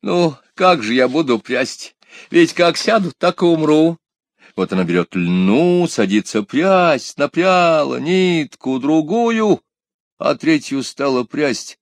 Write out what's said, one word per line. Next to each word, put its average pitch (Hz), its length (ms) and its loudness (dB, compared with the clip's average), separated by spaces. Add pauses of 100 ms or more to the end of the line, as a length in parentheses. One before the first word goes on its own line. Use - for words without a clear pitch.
Ну, 175 320 0 (200)
как 180 280 2
же 110 120 -4
я 127 120 4
буду 127 320 0
прясть? - 560 -6 (360)
Ведь 165 240 4
как 170 220 2
сяду, 208 400 -2
так - 260 -2
и - 20 0
умру». 160 540 2 (580)
Вот 92 160 -4
она 92 120 0
берет 85 300 -2
льну, 101 720 2
садится 104 560 -2
прясть, 170 760 0
напряла 160 840 0
нитку, 160 760 -2
другую, 196 840 0 (560)
а 143 180 -2
третью 139 480 -2
стала 131 420 -4
прясть. 131 580 -6